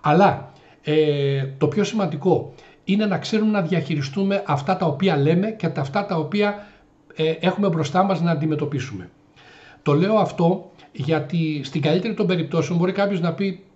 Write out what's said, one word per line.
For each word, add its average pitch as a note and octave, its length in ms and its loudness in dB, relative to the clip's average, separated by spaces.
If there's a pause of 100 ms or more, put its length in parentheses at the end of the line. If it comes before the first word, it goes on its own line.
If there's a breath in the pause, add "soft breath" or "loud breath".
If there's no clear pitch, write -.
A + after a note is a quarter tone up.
Αλλά, D#3+ 500 4 (320 loud breath)
ε, C#3+ 600 2 (120)
το - 100 2
πιο G3+ 160 0
σημαντικό F3+ 680 0 (300 loud breath)
είναι G#3 220 0
να F#3+ 120 0
ξέρουμε A3 340 0
να G#3 100 2
διαχειριστούμε F3 840 -2
αυτά E3 320 -2
τα F3 80 -2
οποία D#3+ 320 2
λέμε E3+ 340 2
και F3+ 160 -6
τα, C#3 140 -4
αυτά G3+ 240 -2
τα F3+ 100 -4
οποία, G3+ 520 -2 (480 loud breath)
ε, D#3+ 240 0
έχουμε F#3 300 0
μπροστά E3 340 0
μας F#3+ 180 0
να E3+ 100 2
αντιμετωπίσουμε. C#3+ 760 -4 (720 loud breath)
Το D3 120 2
λέω F#3+ 220 2
αυτό F3+ 560 0 (200 loud breath)
γιατί D3+ 720 -2
στην D3+ 180 -4
καλύτερη F#3 320 0
των G3 140 0
περιπτώσεων E3+ 500 0
μπορεί F3+ 140 2
κάποιος G3 300 0
να E3+ 120 -2
πει G3 300 -4 (120)